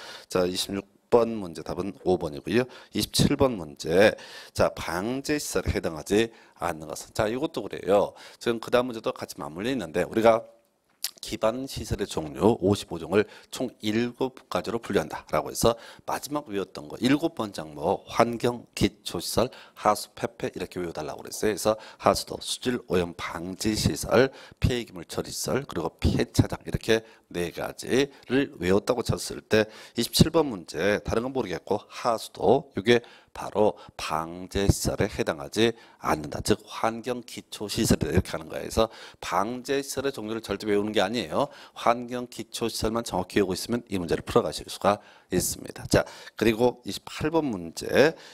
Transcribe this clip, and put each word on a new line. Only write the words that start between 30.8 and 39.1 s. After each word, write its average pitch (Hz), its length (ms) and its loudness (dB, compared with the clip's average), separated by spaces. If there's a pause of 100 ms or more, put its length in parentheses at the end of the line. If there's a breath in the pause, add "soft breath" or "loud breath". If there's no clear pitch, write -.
다른 113 180 0
건 131 100 -6
모르겠고 104 540 -2
하수도 - 920 0
이게 117 240 4 (320 loud breath)
바로 - 420 0 (220 loud breath)
방제 87 720 -2
시설에 92 400 2
해당하지 101 640 0 (260 loud breath)
않는다. - 420 -2
즉 - 260 2
환경 113 580 -4
기초 - 440 -12
시설이다 110 400 2
이렇게 87 220 0
하는 - 180 -8
거예요. - 140 -10
그래서 110 260 2 (320 loud breath)